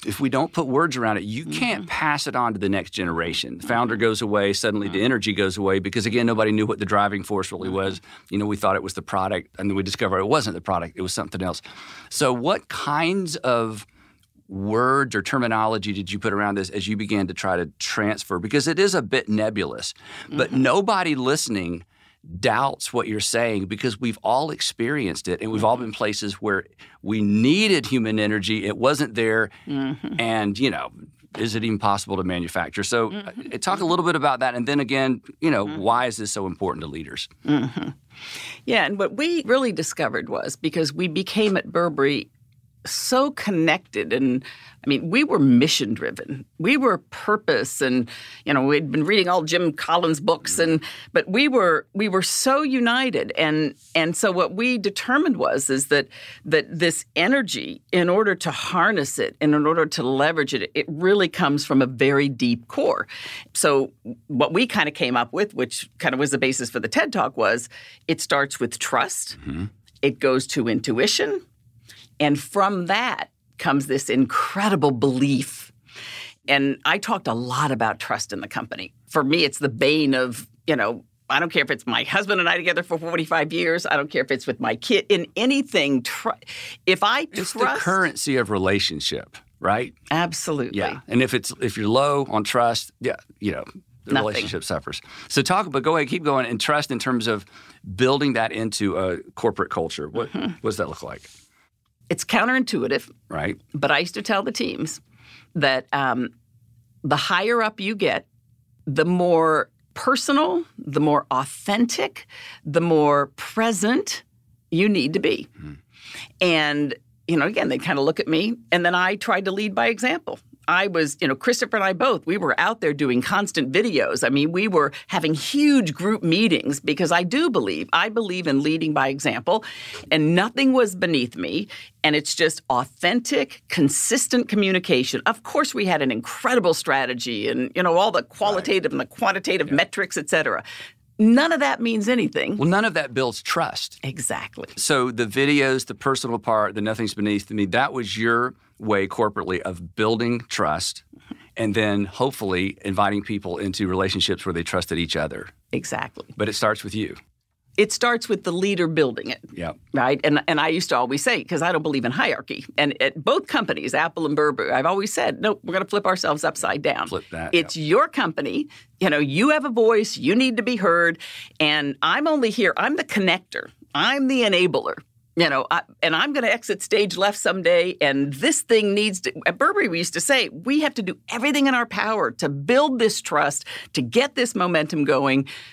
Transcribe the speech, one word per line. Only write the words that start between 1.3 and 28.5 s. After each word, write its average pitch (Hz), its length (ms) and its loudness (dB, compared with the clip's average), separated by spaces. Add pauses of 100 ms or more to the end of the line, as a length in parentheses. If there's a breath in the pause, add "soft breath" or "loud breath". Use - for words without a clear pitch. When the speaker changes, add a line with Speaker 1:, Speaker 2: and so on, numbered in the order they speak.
Speaker 1:
can't 160 400 -4
Speaker 2:
Mm-hmm. - 20 -16
Speaker 1:
pass 147 380 -2
it 131 100 -4
on 120 160 0
to 104 60 -6
the 98 100 0
next 95 220 -2
generation. 82 680 -4
The - 80 -14
founder 117 280 0
Speaker 2:
Mm-hmm. 101 80 -2
Speaker 1:
goes 110 200 2
away, 101 300 2
suddenly 104 340 0
the 92 120 -2
Speaker 2:
Mm-hmm. 101 80 2
Speaker 1:
energy 110 260 0
goes 95 260 0
away 98 220 2
because, 98 260 -2
again, 117 200 2
nobody 110 260 2
knew 107 140 2
what 104 120 -2
the 104 60 -2
driving 101 380 2
force 95 280 -4
really 92 180 -8
Speaker 2:
Mm-hmm. 92 80 -2
Speaker 1:
was. 95 240 -4 (300 loud breath)
You 101 80 -2
know, 104 80 0
we 104 100 -2
thought 98 200 2
it 87 60 -2
was 92 120 -8
the - 80 -10
product, 95 460 -2 (100)
and 98 100 -4
then 98 80 0
we 98 60 0
discovered 95 380 -2
it 95 80 0
wasn't 113 260 0
the 87 60 -10
product, 85 360 -4
it 95 60 -6
was 92 100 -4
something 90 300 -6
else. 90 200 -6 (480 loud breath)
So 135 220 2
what 127 360 -2
kinds 165 680 -2
of 117 500 -2 (640 soft breath)
words 117 680 0
or 101 80 0
terminology 110 680 0
did 95 180 -6
you 101 80 -6
put 107 140 -2
around 101 240 0
this 95 140 -4
as 95 180 -6
you 107 80 -2
began 101 320 -2
to 92 60 -6
try 92 220 -2
to 87 100 0 (120)
transfer? 104 600 -2
Because 131 280 0
it 160 100 -2
is 196 160 4
a 170 60 2
bit 127 280 0
nebulous, 107 640 -2 (340 loud breath)
but 143 220 -2
Speaker 2:
Mm-hmm. 131 120 2
Speaker 1:
nobody 185 520 2
listening 110 680 -2 (540 soft breath)
doubts 120 540 0
what 120 160 0
you're 107 120 -2
saying 110 440 0
because 101 340 -4
we've 117 240 -4
all 135 280 0
experienced 120 800 -4
it, 90 120 -2
and 110 120 -6
we've 107 120 0
all 113 120 4
Speaker 2:
Mm-hmm. 123 80 -6
Speaker 1:
been 107 80 -10
places 104 420 -4
where 98 320 -2 (340 loud breath)
we 107 220 -2
needed 135 640 4
human 110 320 0
energy, 104 480 0